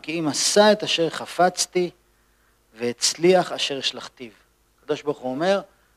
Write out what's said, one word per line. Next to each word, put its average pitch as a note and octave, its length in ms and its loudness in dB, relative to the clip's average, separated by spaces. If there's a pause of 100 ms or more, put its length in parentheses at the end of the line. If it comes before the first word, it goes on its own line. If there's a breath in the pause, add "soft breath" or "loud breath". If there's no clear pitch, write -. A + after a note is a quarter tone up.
כי D#3+ 160 -6
אם D#3+ 100 -2
עשה G#3 440 4
את G#3 100 0
אשר D#3 280 0
חפצתי, - 800 -2 (880)
והצליח D#3 760 2
אשר C3+ 260 -6
השלכתיו." B2 520 -10 (560)
הקדוש C#3+ 160 -4
ברוך D3 160 -4
הוא B2+ 120 -6
אומר, F3+ 300 0 (360)